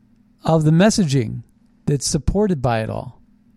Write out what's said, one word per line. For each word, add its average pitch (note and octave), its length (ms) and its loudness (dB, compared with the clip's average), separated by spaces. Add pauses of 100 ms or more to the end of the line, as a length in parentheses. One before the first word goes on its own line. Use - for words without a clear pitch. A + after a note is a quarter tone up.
(440)
of D#3 200 2
the D#3 80 4
messaging C#3 720 2 (420)
that's C#3+ 220 -4
supported F3+ 540 0
by A#2 200 0
it A2 80 -6
all. A2 300 -10 (380)